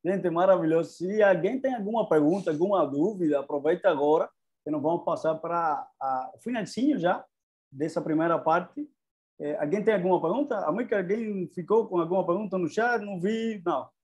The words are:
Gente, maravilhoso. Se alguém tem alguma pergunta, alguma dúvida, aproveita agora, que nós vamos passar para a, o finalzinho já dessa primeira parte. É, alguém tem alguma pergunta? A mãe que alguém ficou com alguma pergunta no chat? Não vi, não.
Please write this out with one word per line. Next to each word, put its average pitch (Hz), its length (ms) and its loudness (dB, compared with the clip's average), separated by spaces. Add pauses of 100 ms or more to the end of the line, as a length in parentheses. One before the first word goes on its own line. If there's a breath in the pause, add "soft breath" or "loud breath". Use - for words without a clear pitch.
Gente, 180 260 0
maravilhoso. 165 640 2
Se 196 300 -2
alguém 196 380 4
tem 262 160 -2
alguma 214 320 -2
pergunta, 165 440 2
alguma 170 340 2
dúvida, 151 540 0
aproveita 151 500 0
agora, 151 400 2 (340)
que 147 80 -6
nós 151 100 -2
vamos 165 240 0
passar 156 300 -2
para 165 520 -4 (140)
a, 135 340 -4
o - 40 -20
finalzinho 240 600 -2
já 175 240 0 (480)
dessa 160 300 -4
primeira 160 380 0
parte. 180 500 -2 (500)
É, 151 220 -4
alguém 165 220 0
tem 220 100 4
alguma 180 280 2
pergunta? 233 440 -2
A 156 60 0
mãe 226 140 -2
que 220 100 -2
alguém 196 580 -2
ficou 208 340 0
com 180 120 -2
alguma 175 260 0
pergunta 185 320 -2
no 175 100 0
chat? 233 340 0
Não 202 180 -8
vi, 220 460 -2
não. 139 220 -2 (160)